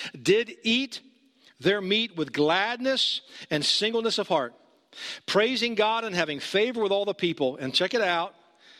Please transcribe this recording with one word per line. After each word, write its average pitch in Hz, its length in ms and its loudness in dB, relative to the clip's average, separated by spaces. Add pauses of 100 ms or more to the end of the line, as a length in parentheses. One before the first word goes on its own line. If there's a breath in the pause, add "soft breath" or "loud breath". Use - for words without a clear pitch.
(200 loud breath)
did 202 440 2
eat 247 380 -2 (580 soft breath)
their 196 220 0
meat 202 340 -2
with 147 160 -4
gladness 214 880 0 (300 loud breath)
and 147 160 -2
singleness 226 540 0
of 196 100 -2
heart, 139 240 0 (720 loud breath)
praising 226 500 0
God 220 300 0
and 196 100 -6
having 151 240 4
favor 226 420 0
with 196 120 2
all 202 100 2
the 196 100 -2
people." 156 440 0
And 135 180 -4
check 185 180 0
it 240 60 2
out. 175 340 0 (460 loud breath)